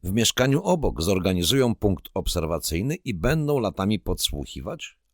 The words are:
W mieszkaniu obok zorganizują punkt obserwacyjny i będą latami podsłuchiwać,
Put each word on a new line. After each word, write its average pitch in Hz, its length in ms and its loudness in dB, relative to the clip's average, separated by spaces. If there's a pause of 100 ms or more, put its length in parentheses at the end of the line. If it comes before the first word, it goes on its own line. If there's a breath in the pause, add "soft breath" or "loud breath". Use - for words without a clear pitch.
W 92 80 -4
mieszkaniu 127 520 2
obok 151 380 0
zorganizują 95 720 2
punkt 98 380 -2
obserwacyjny 85 800 -2
i - 180 -8
będą 143 460 0
latami 101 400 0
podsłuchiwać, - 960 -6 (160)